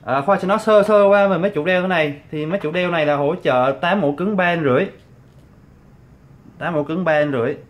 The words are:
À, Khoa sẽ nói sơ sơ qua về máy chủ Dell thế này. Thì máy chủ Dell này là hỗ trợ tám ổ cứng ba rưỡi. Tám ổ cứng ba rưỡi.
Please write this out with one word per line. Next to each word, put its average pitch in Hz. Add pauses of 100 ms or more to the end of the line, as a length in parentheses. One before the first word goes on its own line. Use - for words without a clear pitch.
À, 131
Khoa 190
sẽ 185
nói 202
sơ 214
sơ 208
qua 202
về 185
máy 190
chủ 147
Dell 185
thế 185
này. 156 (100)
Thì 151
máy 190
chủ 151
Dell 175
này 156
là 147
hỗ 143 (100)
trợ 135
tám 180
ổ 143
cứng 185
ba 175
rưỡi. 151 (1700)
Tám 165
ổ 147
cứng 160
ba 151
rưỡi. 135 (140)